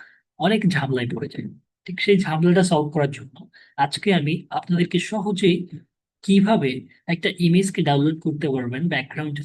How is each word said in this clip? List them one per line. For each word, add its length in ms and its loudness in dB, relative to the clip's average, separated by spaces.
অনেক 300 0
ঝামেলায় 480 0
পড়ে 120 -8
যাই। 160 -10
ঠিক 160 -10
সেই 180 4
ঝামেলাটা 440 2
সলভ 300 0
করার 180 0
জন্য 380 -18
আজকে 360 0
আমি 360 -2
আপনাদেরকে 500 0
সহজেই 680 0
কিভাবে 680 2
একটা 220 -2
ইমেজকে 420 2
ডাউনলোড 400 2
করতে 280 -4
পারবেন 380 -4
ব্যাকগ্রাউন্ড 580 -6